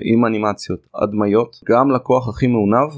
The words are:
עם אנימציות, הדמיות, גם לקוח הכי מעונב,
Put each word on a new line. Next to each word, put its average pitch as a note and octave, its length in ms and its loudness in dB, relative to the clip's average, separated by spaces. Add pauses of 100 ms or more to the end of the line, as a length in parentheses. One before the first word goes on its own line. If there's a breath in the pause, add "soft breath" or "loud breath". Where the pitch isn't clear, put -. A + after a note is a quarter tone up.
עם A#2 240 2
אנימציות, G#2+ 540 -4 (160)
הדמיות, G#2 640 -2 (100)
גם B2+ 220 2
לקוח B2 380 0
הכי B2+ 180 -2
מעונב, A#2+ 500 2